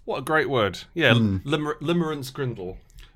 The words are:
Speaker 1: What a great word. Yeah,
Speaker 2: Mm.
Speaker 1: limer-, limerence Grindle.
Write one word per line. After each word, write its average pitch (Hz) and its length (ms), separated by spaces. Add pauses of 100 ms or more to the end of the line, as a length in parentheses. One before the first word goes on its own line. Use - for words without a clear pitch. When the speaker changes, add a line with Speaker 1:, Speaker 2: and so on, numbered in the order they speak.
Speaker 1:
What 208 140
a - 20
great 156 260
word. 107 300 (160)
Yeah, 147 220
Speaker 2:
Mm. 101 280
Speaker 1:
limer-, 147 360
limerence 156 520
Grindle. 101 460 (380)